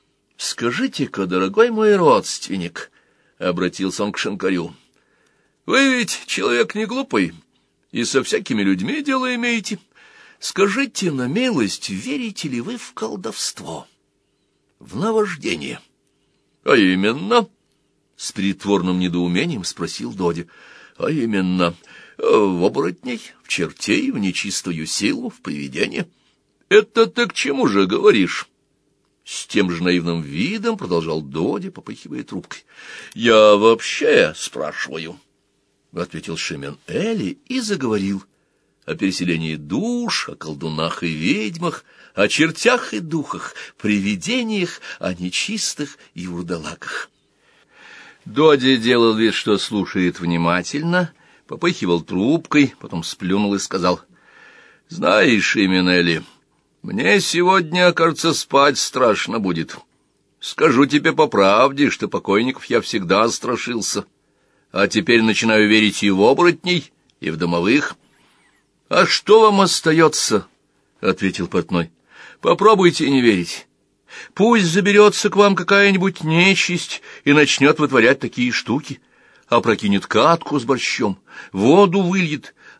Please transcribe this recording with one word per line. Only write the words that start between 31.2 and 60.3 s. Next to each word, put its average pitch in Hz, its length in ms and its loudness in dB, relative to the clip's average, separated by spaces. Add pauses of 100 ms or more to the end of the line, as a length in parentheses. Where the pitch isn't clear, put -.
Доди, 90 480 -4
попыхивая - 540 -14
трубкой. - 400 -14 (500)
«Я 107 400 6
вообще 107 800 2
спрашиваю», — 80 840 -10 (720)
ответил 82 440 -8
Шимен 69 500 -10
Эли 170 600 -4
и 254 140 -6
заговорил 110 640 -4 (600)
о 80 100 -8
переселении 82 640 -2
душ, 226 720 -6
о - 80 -14
колдунах 80 640 -6
и 87 60 -4
ведьмах, 165 760 -4 (300)
о 101 140 2
чертях 220 640 0
и 208 60 -6
духах, 151 540 -8 (220)
привидениях, 175 1040 -4 (200)
о 92 140 -4
нечистых 135 840 -8 (160)
и 87 140 -10
вурдалаках. 85 840 -10 (1120)
Доди 131 520 4
делал 117 380 4
вид, 110 200 2
что 104 240 0
слушает 92 600 -2
внимательно, 90 920 -2 (340)
попыхивал 90 560 -2
трубкой, 135 760 0
потом - 240 -10
сплюнул 101 520 -2
и 98 40 -2
сказал: 90 420 -2 (880)
«Знаешь, 107 560 2
Шимен 92 440 2
Эли, 85 340 2 (600)
мне 180 380 0
сегодня, 180 720 2
кажется, 165 400 0
спать 139 460 2
страшно 113 640 0
будет. 85 360 -4 (640)